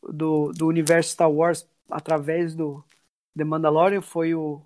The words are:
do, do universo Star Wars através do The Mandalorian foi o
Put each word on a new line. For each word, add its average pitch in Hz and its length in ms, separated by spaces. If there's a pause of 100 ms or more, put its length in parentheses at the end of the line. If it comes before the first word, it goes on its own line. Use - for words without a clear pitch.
do, 156 480
do 160 160
universo 165 420
Star 160 220
Wars 165 360 (220)
através 160 680
do 147 280 (520)
The 151 80
Mandalorian 156 600
foi 165 320
o 156 300